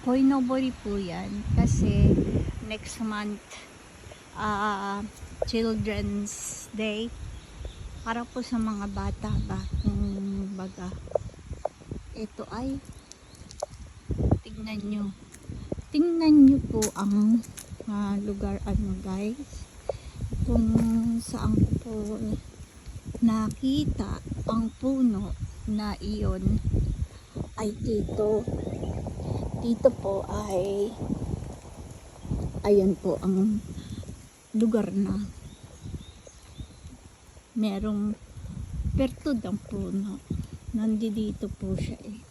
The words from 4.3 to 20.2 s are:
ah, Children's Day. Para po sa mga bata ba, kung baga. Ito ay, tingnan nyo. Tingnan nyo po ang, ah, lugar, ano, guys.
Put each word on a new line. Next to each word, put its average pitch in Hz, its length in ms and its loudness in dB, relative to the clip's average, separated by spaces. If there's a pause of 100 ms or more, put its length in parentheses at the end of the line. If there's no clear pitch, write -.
ah, 202 640 0 (420)
Children's 208 1300 -2
Day. 220 400 -4 (920)
Para 233 220 -2
po 254 160 -6
sa 247 160 -2
mga 220 300 0 (100)
bata 196 340 -2 (160)
ba, 190 140 -2 (240)
kung 196 720 0
baga. 190 340 -8 (1300)
Ito 220 320 -12
ay, 269 320 -6 (1600)
tingnan 220 480 -8
nyo. 208 180 -2 (880)
Tingnan 330 440 6 (120)
nyo 269 100 10 (140)
po 220 100 2 (140)
ang, 208 480 6 (480)
ah, 202 320 0
lugar, 202 400 -2
ano, 196 400 0
guys. 208 640 -6 (800)